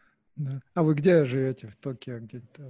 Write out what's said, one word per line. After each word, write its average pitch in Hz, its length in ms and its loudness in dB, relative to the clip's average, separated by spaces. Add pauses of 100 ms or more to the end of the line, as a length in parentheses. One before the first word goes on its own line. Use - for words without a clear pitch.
(360)
Да. 139 240 -8 (140)
А 175 100 0
вы 156 120 4
где 156 300 6
живёте 131 420 -2
в 101 80 -18
Токио? 123 440 -10
Где-то 117 500 -18